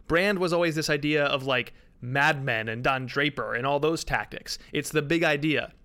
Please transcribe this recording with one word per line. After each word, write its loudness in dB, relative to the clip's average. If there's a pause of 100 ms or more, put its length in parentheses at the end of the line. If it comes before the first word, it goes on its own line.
Brand 4
was 2
always 2
this -2
idea 2
of, 0
like, 0 (280)
Mad 0
Men -2
and -6
Don 0
Draper -2
and -2
all 2
those 0
tactics. -6 (120)
It's -4
the 0
big 0
idea, 0 (140)